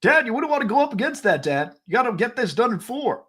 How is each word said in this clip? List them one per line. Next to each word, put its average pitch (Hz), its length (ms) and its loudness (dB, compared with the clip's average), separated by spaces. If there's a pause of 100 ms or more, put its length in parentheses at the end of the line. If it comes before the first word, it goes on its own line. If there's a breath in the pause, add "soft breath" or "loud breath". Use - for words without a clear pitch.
Dad, 285 240 4
you 226 80 -4
wouldn't 302 180 -2
want 285 100 0
to 240 60 -2
go 240 140 2
up 285 120 0
against 262 300 -4
that, 160 200 2
Dad. 143 320 -2 (120)
You - 60 -10
gotta 240 200 2
get 226 220 -2
this 214 180 -2
done 226 200 2
in 180 60 -4
four. 254 500 -6